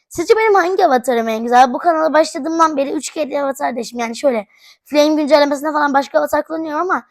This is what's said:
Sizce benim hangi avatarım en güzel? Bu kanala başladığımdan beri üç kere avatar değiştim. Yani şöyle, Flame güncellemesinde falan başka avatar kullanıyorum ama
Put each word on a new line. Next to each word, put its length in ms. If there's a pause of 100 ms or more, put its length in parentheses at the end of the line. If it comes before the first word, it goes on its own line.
Sizce 280
benim 180
hangi 300
avatarım 420
en 160
güzel? 300
Bu 40
kanala 360
başladığımdan 640
beri 140
üç 180
kere 320
avatar 340
değiştim. 240
Yani 160
şöyle, 320 (360)
Flame 380
güncellemesinde 500
falan 220
başka 260
avatar 240
kullanıyorum 380
ama 300